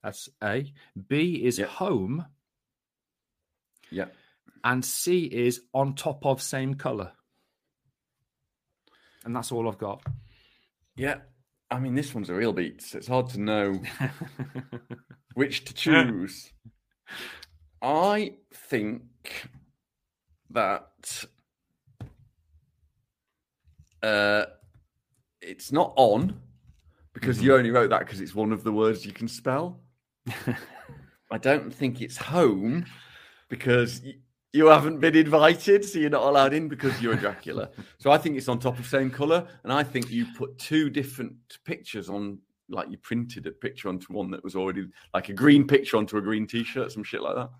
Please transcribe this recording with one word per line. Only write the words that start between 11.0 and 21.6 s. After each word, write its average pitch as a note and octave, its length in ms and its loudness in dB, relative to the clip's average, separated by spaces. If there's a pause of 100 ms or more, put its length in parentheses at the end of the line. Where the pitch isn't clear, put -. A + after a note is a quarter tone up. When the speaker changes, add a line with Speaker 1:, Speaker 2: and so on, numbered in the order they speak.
Speaker 2:
I B2 80 -4
mean, B2+ 160 -2
this D3 200 -2
one's G#2 160 -6
a F2 40 -4
real G#2+ 180 0
beat. F2 300 -6
So - 160 -14
it's - 80 -14
hard B2 240 0
to G#2 100 -8
know G#2 400 0 (760)
Speaker 1:
<laughs> - 800 -18
Speaker 2:
which C3+ 320 -2
to - 80 -16
choose. A#2+ 760 2 (1300)
I F#3 540 2 (180)
think - 960 -6 (1000)
that, - 720 -4 (2750)